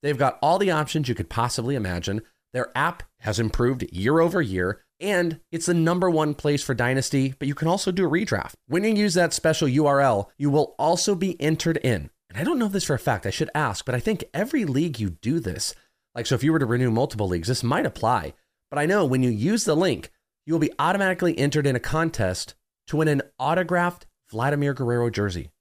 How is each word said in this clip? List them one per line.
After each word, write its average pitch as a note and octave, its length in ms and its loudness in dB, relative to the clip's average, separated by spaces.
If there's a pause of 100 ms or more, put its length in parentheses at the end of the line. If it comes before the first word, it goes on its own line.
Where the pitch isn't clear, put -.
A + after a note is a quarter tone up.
They've C#3+ 160 -2
got C3+ 240 0
all E3 160 4
the G3 140 2
options D3+ 380 0
you A#2 60 0
could - 140 -6
possibly A#2+ 460 -2
imagine. G2 460 -4 (320)
Their B2 220 -4
app D3 280 -2 (160)
has G#2+ 200 -4
improved A#2+ 440 0 (100)
year A#2+ 260 2
over E3+ 220 2
year, F#2 400 -2 (180)
and F3 400 -2 (120)
it's E3 160 -6
the F3 60 2
number F3 360 2
one D#3 240 2
place D3 300 -2
for C#3 100 -2
dynasty, C3 640 0
but C3+ 80 -4
you C#3+ 80 -4
can D#3+ 140 -2
also F#3+ 220 0
do F3+ 140 0
a D3 40 0
redraft. D#3+ 460 -2 (120)
When E3+ 160 0
you A3 100 2
use G#3 200 2
that E3+ 200 4
special D#3+ 360 2
U D3 160 2
R C#3 160 4
L, A2 360 2
you C#3+ 120 0
will C#3+ 280 2
also F3 380 2
be F3+ 240 -2
entered D#3+ 380 0
in. G2+ 320 0 (200)
And - 80 -12
I C#3+ 60 -2
don't C#4+ 160 0
know A3+ 80 0
this G3 160 -2
for D3+ 120 -2
a - 40 -4
fact, A2+ 260 -2
I G2+ 40 -2
should - 260 -4
ask, C#3 300 -2
but B2 100 -4
I B2 40 0
think G#3+ 340 -2
every A3+ 320 -2
league C#3 340 0
you G2+ 120 -2
do D#3 280 -2
this. - 360 -6 (380)
Like, A#2+ 120 -6
so C3+ 100 0
if A#2+ 80 -2
you D#3 80 4
were D#3+ 80 2
to C#3 60 2
renew A#2+ 260 0
multiple A2 360 0
leagues, F2 200 -2
this B2+ 160 -2
might D3+ 220 0
apply. A2 480 -2 (360)
But C#3+ 100 -4
I D3 60 2
know E3+ 200 2
when C3 180 2
you B2 60 4
use C3+ 340 0
the D3+ 120 2
link, D#3+ 360 0 (340)
you D#3 80 -2
will E3 60 2
be D3+ 200 0
automatically F3+ 580 2
entered C#3+ 300 2
in C3 80 2
a A#2+ 40 0
contest D3+ 760 -2 (320)
to - 100 -2
win D#3 100 2
an C#3+ 140 2 (160)
autographed F3 680 0 (220)
Vladimir C#3+ 440 0
Guerrero A#2+ 360 0
jersey. F#2 520 -2